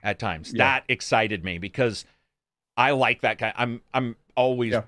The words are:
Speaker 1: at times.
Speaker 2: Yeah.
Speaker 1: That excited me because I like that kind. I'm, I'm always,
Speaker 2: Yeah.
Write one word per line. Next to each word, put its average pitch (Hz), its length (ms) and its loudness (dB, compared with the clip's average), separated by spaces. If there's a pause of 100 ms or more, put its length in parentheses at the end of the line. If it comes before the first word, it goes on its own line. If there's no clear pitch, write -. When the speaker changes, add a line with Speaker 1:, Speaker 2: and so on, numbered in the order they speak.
Speaker 1:
at 104 160 -4
times. 82 340 -6
Speaker 2:
Yeah. 117 120 -4
Speaker 1:
That 135 240 2
excited 110 560 0
me 90 140 -6
because 104 460 -2 (720)
I 127 160 4
like 123 300 2
that 113 160 0
kind. 110 180 -2
I'm, 120 240 -2 (140)
I'm 123 220 -2 (200)
always, 123 360 2
Speaker 2:
Yeah. 113 160 0